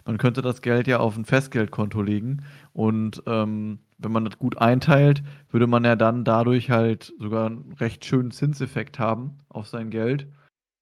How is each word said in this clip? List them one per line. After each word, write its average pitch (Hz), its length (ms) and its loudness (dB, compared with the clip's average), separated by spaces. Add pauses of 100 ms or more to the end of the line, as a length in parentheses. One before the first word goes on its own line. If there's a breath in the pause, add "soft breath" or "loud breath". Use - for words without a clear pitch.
man 110 140 -4
könnte 123 240 0
das 123 180 -4
Geld 120 260 2
ja 123 120 2
auf 113 180 0
ein 110 80 -6
Festgeldkonto 110 760 -2
legen 113 400 -2 (300 loud breath)
und, 110 520 -2
ähm, 107 540 -4 (180)
wenn 110 140 -6
man 113 140 0
das 101 120 -8
gut 127 200 -4
einteilt, 143 680 4 (260 loud breath)
würde 120 160 2
man 120 200 2
ja 117 100 6
dann 113 300 2
dadurch 117 440 2
halt 113 500 0
sogar 110 260 -4
einen 117 340 -10
recht 113 240 -6
schönen 127 280 -2
Zinseffekt 139 680 -6
haben 113 380 -4 (100)
auf 110 220 -12
sein 113 220 -10
Geld. 120 360 -2 (540 soft breath)